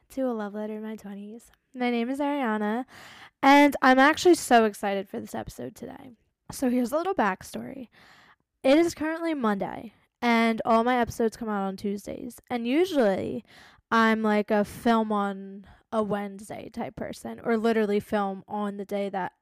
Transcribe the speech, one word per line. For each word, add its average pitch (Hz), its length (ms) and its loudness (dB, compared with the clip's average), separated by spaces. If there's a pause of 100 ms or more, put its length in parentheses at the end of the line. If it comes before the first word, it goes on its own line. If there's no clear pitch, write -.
to - 120 -6
A 254 120 0
Love 208 220 -6
Letter 214 220 -8
in 214 40 -10
My 220 140 -10
Twenties. 208 560 -16 (240)
My 247 160 -2
name 233 180 -2
is 269 80 -4
Ariana, 247 680 -2 (580)
and 285 400 8
I'm 262 160 6
actually 311 340 6
so 233 320 4
excited 202 420 -4
for 226 120 -10
this 214 160 -12
episode - 400 -10
today. - 380 -18 (380)
So 254 200 -2
here's 247 200 0
a 294 60 0
little 359 160 -2
backstory. 233 760 -4 (760)
It 277 160 6
is 339 160 2
currently 320 400 -4
Monday, 208 580 -4 (300)
and 226 420 2
all 226 180 4
my 247 160 2
episodes 226 380 -2
come 220 120 -8
out 196 180 -2
on 196 100 -6
Tuesdays. - 720 -8
And 233 160 -4
usually, 254 800 0 (460)
I'm, 220 320 4
like, 208 260 0
a 208 160 2
film 220 460 0
on 196 560 -6 (240)
a 220 100 0
Wednesday 202 680 -8
type - 260 -10
person, - 480 -12
or 233 140 0
literally 214 420 2
film 196 480 -4
on 202 300 -6
the 202 80 -10
day 202 240 -4
that 185 320 -6